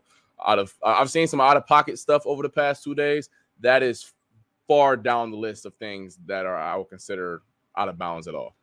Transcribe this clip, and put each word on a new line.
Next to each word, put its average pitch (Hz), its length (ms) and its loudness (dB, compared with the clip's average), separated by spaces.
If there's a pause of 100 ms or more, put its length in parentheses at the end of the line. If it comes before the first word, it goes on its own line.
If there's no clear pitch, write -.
(460)
out 101 140 4
of, 98 120 -6 (120)
I, 110 160 2
I've 135 100 0
seen 165 160 0
some 151 140 -4
out 139 160 6
of 139 100 0
pocket 147 320 2
stuff 147 280 0
over 143 180 -4
the 139 40 -6
past 143 360 -2
two 143 100 -10
days. 147 340 -2 (320)
That 127 220 4
is 123 300 -2 (560)
far 143 280 6
down 117 360 -2
the 107 40 -10
list 107 300 -10
of 98 80 -16
things 98 520 -14
that 95 200 -6
are, 92 100 -6
I 82 200 -6
would 95 120 -8
consider 92 540 -10 (340)
out 98 120 -2
of 87 100 -10
bounds 85 300 -8
at 78 80 -12
all. 60 260 -12